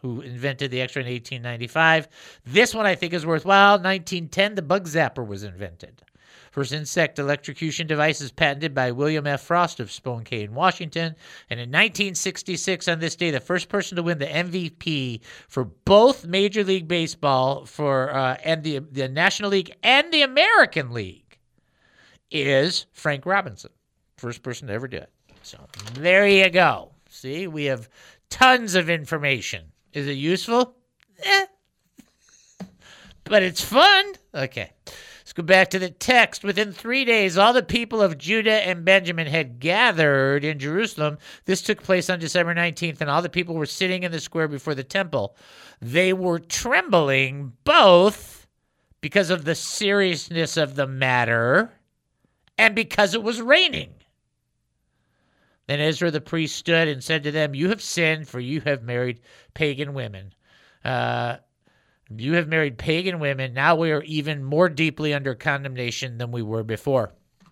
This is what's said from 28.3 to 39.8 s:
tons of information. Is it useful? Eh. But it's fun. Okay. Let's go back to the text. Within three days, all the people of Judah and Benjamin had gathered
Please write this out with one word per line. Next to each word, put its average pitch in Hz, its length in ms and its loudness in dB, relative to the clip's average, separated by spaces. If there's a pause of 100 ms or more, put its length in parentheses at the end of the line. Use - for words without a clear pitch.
tons 247 460 4
of 170 120 2
information. 139 840 -4 (200)
Is 143 140 -6
it 143 60 -4
useful? 185 640 0 (460)
Eh. 392 240 2 (1800)
But 208 180 4
it's 180 200 -4
fun. 381 520 4 (200)
Okay. 131 380 -8 (480)
Let's - 120 -20
go 175 100 -6
back 185 280 6
to 190 80 -4
the 185 120 -4
text. - 540 2
Within 202 280 -2
three 247 320 -2
days, 202 340 2
all 220 140 8
the 247 100 2
people 226 400 -2
of 165 160 2
Judah 214 480 2
and 175 180 -4
Benjamin 175 420 2
had 139 320 -4
gathered 147 840 2